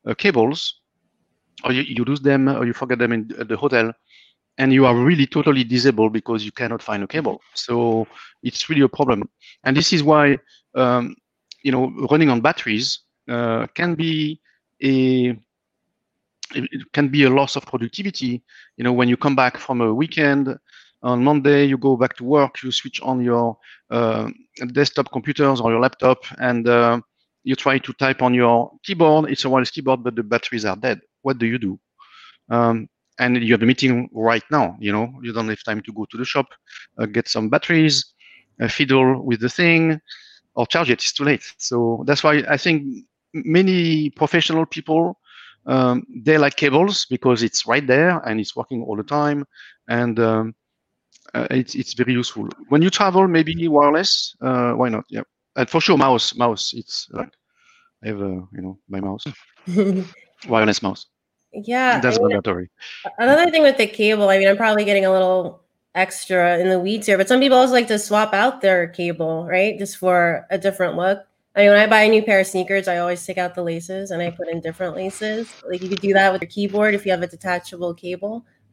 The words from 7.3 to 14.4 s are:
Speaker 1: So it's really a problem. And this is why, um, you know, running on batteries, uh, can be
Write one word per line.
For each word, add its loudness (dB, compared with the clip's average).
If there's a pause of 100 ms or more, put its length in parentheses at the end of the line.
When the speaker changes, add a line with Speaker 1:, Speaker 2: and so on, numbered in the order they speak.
Speaker 1:
So -2 (340)
it's -8
really 4
a 4
problem. -2 (360)
And 2
this 0
is 2
why, 4 (380)
um, 0 (520)
you 0
know, 0 (280)
running 4
on 0
batteries, -2 (480)
uh, -2 (120)
can -2
be -4 (420)